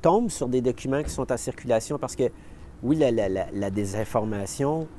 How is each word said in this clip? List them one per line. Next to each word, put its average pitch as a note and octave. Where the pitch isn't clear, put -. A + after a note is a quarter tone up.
tombent G3+
sur C3+
des B2+
documents C3
qui -
sont C3
en B2
circulation, A#2+
parce -
que B2
oui, C#3
la, C#3+
la, A2
la, F#2+
la G2+
désinformation G#2+